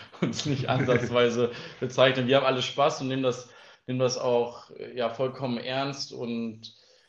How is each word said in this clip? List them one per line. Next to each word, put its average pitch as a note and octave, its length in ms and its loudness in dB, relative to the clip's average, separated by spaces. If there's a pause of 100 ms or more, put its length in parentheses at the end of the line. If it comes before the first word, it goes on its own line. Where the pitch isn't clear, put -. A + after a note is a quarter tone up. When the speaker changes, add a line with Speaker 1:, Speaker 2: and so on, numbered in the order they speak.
(220)
Speaker 1:
uns - 240 -2
nicht C3 240 -2
ansatzweise A#2+ 800 2 (140)
Speaker 2:
<laughs> - 140 -18
Speaker 1:
bezeichnen. C3 480 4
Wir C3+ 100 6
haben C3+ 80 4
alle C3 160 2
Spaß C#3+ 400 2
und C3 60 -4
nehmen C3+ 160 -2
das, A#2+ 260 -2 (380)
nehmen B2+ 120 -4
das B2 200 2
auch, A#2+ 520 0
äh, A#2+ 240 -12
ja, A#2 140 0
vollkommen B2+ 480 -4
ernst C3+ 560 -4
und A#2 640 -6 (340)